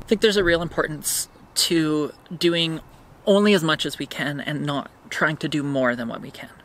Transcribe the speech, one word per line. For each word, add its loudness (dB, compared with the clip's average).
I -16
think 0
there's 4
a 2
real 4
importance -4
to 0
doing 0
only 6
as 4
much 0
as -6
we -6
can -6
and -6
not -4
trying 0
to -6
do -2
more 0
than -6
what -8
we -14
can. -18